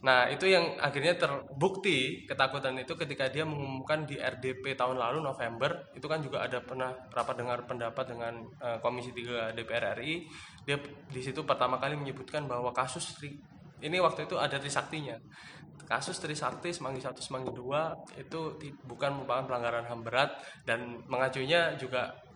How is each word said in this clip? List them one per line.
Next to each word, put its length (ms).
Nah, 240
itu 160
yang 320
akhirnya 400
terbukti 1040
ketakutan 560
itu 160
ketika 320
dia 160
mengumumkan 640
di 80
R 240
D 240
P 160
tahun 160
lalu 240
November, 720
itu 160
kan 160
juga 240
ada 160
pernah 320
rapat 240
dengar 320
pendapat 480
dengan, 320
eh, 160
Komisi 320
Tiga 400
D 160
P 80
R 160
R 80
I. 240
Dia 160
di 80
situ 240
pertama 400
kali 160
menyebutkan 480
bahwa 240
kasus 480
Tri-, 240
ini 160
waktu 240
itu 160
ada 160
Trisaktinya. 640
Kasus 320
Trisakti 560
Semanggi 240
Satu, 240
Semanggi 320
Dua 400
itu 400
ti-, 160
bukan 480
merupakan 240
pelanggaran 400
ham 160
berat 360
dan 400
mengacunya 720
juga 360